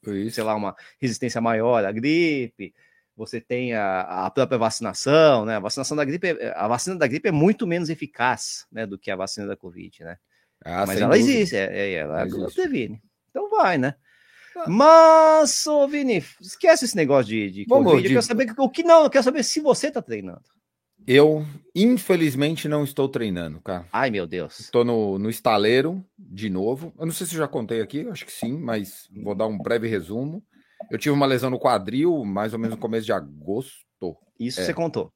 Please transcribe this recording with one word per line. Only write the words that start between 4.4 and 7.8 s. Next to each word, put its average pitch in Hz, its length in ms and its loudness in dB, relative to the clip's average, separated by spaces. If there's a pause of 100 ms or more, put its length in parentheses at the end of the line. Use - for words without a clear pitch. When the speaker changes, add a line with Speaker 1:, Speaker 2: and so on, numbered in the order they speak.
Speaker 2:
vacinação, 117 880 2
né? 110 100 -4
A 104 60 -2
vacinação 131 340 -6
da 151 80 0
gripe 170 240 -4
é, 117 260 -4
a 98 140 -4
vacina 180 300 -2
da 151 100 0
gripe 151 220 -2
é - 20 0
muito 175 340 2
menos 170 240 -4